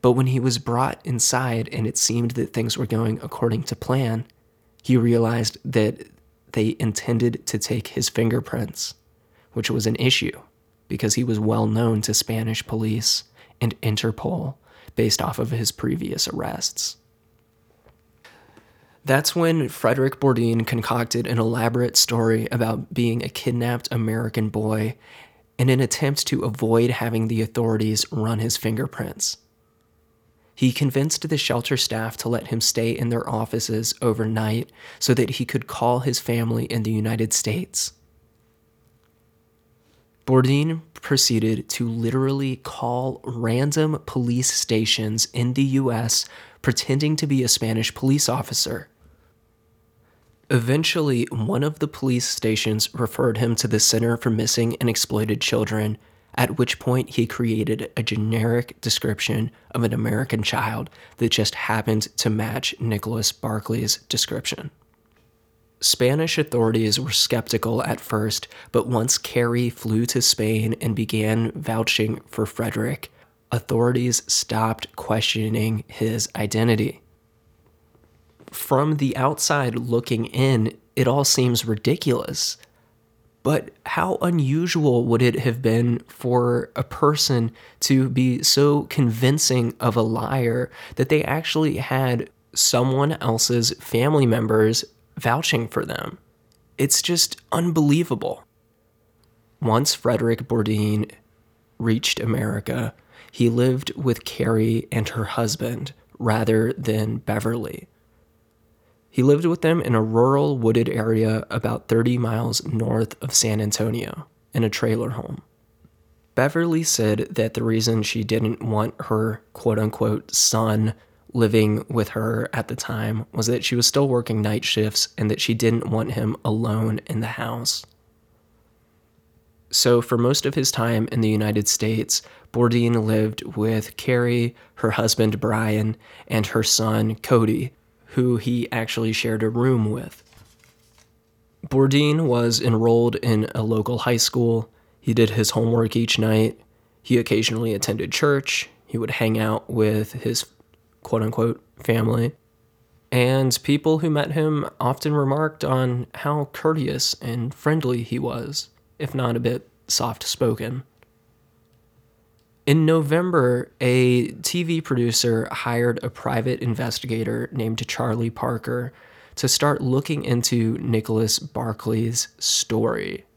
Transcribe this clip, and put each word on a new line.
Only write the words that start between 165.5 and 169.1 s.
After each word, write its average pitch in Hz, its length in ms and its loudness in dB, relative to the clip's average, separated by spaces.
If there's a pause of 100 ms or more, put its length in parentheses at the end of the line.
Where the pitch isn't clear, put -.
hired 120 540 0
a 120 40 -2
private 123 520 -2
investigator 117 880 -4
named 113 380 -4
Charlie 117 420 -2
Parker 123 640 -4 (420)